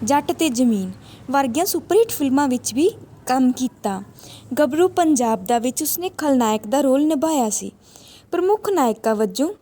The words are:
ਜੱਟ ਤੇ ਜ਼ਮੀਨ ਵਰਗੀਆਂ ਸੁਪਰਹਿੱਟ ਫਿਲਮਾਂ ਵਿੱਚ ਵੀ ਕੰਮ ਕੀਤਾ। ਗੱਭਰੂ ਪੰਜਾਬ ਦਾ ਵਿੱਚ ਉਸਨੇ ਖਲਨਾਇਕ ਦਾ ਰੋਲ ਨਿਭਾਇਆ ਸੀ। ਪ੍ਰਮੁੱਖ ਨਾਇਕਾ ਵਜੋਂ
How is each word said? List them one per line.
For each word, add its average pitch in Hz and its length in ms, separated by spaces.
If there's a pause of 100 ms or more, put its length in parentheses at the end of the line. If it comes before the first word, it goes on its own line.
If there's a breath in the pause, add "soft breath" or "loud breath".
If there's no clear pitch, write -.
ਜੱਟ 285 280
ਤੇ 320 180
ਜ਼ਮੀਨ 220 420 (400 loud breath)
ਵਰਗੀਆਂ 277 340
ਸੁਪਰਹਿੱਟ 415 460
ਫਿਲਮਾਂ 277 360
ਵਿੱਚ 247 260
ਵੀ 320 180 (360)
ਕੰਮ 254 240
ਕੀਤਾ। 208 520 (560 loud breath)
ਗੱਭਰੂ 302 280
ਪੰਜਾਬ 254 580
ਦਾ 240 140
ਵਿੱਚ 247 240
ਉਸਨੇ 349 260
ਖਲਨਾਇਕ 233 580
ਦਾ 269 140
ਰੋਲ 277 240
ਨਿਭਾਇਆ 302 440
ਸੀ। 196 220 (600 loud breath)
ਪ੍ਰਮੁੱਖ 381 380
ਨਾਇਕਾ 233 440
ਵਜੋਂ 214 480